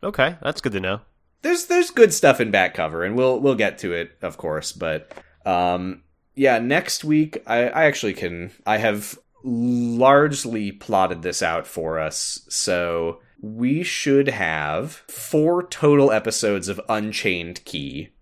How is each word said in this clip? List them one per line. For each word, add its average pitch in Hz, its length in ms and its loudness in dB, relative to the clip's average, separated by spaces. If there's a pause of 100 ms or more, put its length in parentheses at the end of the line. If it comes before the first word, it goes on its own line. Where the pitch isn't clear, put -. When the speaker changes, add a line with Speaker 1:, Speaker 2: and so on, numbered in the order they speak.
Speaker 1:
Okay, 135 400 0
that's - 200 -6
good 123 100 -2
to 98 80 -2
know. 95 220 -4 (400)
Speaker 2:
There's, 349 240 -2
there's 349 240 2
good 214 240 6
stuff - 260 4
in 110 120 0
back 95 220 2
cover, 82 300 -4
and 101 140 -2
we'll, 127 220 2
we'll 135 160 2
get 104 240 0
to 90 120 -4
it, 85 200 -4 (100)
of 85 160 -8
course, 78 340 -6
but, 78 400 -6 (340)
um, 90 580 0 (320)
yeah, 131 240 4
next 139 440 -2
week, 151 420 0
I, 117 220 2
I 156 180 0
actually 117 280 2
can, 87 380 -8 (140)
I 107 120 2
have 104 420 -2 (240)
largely 120 1300 2
plotted 92 500 0
this 87 200 -4
out 82 260 -2
for 80 320 -6
us, - 500 -6
so 85 680 -2 (220)
we 123 420 -2
should 139 460 2
have 85 640 -2 (140)
four 170 560 0
total 147 480 4
episodes 104 580 0
of 95 180 -6
Unchained 101 760 -4
Key. 71 440 -8 (120)